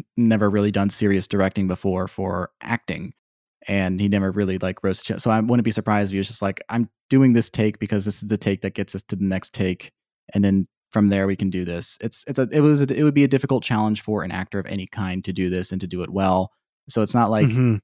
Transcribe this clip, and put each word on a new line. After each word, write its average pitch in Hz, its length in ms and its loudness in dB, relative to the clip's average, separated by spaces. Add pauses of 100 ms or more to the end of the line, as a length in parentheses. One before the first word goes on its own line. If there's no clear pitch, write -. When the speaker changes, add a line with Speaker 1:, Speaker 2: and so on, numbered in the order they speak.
(160)
Speaker 1:
never 110 320 4
really 104 220 2
done 101 180 0
serious 98 400 0
directing 95 400 0
before 92 400 -4
for 92 420 -6 (120)
acting, 101 500 -8 (560)
and 95 320 0
he 101 80 2
never 98 220 2
really, 95 260 -2
like, 92 260 -6
rose 95 200 -2
to 92 160 -6
ch-, - 20 -10
so 120 100 0
I 110 100 4
wouldn't 120 240 2
be 113 60 0
surprised 104 400 0
if - 20 -8
he 98 60 -2
was 98 100 -2
just - 120 -12
like, 98 300 -4
"I'm 113 180 -2 (220)
doing 131 220 6
this 117 180 4
take 107 300 0
because 101 240 -2
this 101 180 -4
is 107 60 -12
the 104 100 0
take 98 240 -2
that 98 120 -6
gets - 200 -6
us 98 80 -8
to - 140 -6
the 92 80 -2
next 92 280 -4
take, 92 380 -4 (420)
and 101 120 2
then 98 240 2 (240)
from 104 160 4
there 98 180 2
we 98 80 0
can 95 160 -2
do 90 140 -4
this." 85 360 -8
It's, - 280 -8
it's 135 100 -4
a, 131 140 2
it 151 80 4
was 147 200 6
a, 139 160 0
it 131 60 2
would 147 120 4
be 143 100 6
a 135 40 2
difficult 131 360 0
challenge 107 360 0
for 107 220 -4
an 90 80 -6
actor 95 300 -6
of 87 60 -8
any 95 200 -8
kind 92 380 -6
to 95 80 -6
do 90 180 -2
this 90 220 -4
and 95 80 -4
to 92 80 -8
do 90 140 -6
it - 80 -8
well. 95 420 2 (360)
So 113 140 0
it's 104 120 -2
not 117 160 4
like, 110 180 4
Speaker 2:
Mm-hmm. 117 360 2